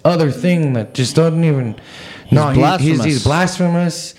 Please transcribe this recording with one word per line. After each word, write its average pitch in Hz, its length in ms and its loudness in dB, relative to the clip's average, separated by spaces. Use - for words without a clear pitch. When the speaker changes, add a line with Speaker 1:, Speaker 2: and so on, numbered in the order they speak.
Speaker 1:
other 160 280 2
thing 160 420 0
that 110 220 -4
just 123 200 -4
doesn't 165 300 2
even, 131 300 0
Speaker 2:
He's - 80 -8
Speaker 1:
no, 147 160 4
he, 135 60 0
he's, 135 80 4
Speaker 2:
blasphemous. 160 420 2
Speaker 1:
he's 139 200 0
blasphemous. 170 960 -2